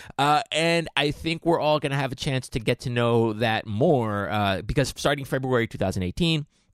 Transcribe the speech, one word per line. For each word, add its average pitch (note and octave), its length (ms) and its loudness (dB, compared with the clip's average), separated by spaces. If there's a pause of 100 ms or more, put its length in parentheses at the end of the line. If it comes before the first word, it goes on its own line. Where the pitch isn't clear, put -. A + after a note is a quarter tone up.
(180)
Uh, D3 240 2 (100)
and E3 440 0
I D3 160 2
think D#3+ 340 -6
we're E3 140 4
all D3+ 200 2
gonna C#3 180 -2
have C#3 140 -2
a A#2+ 40 -6
chance C3 340 -4
to C3 100 -6
get A#2+ 220 -2
to C3 80 -6
know A#2 440 2
that A2 340 0
more, G#2+ 640 2
uh, G2+ 300 0
because A#2 340 -2
starting C#3+ 300 -2
February B2+ 420 0
two - 100 -12
thousand F#2+ 260 -2
eighteen, D3+ 420 0 (280)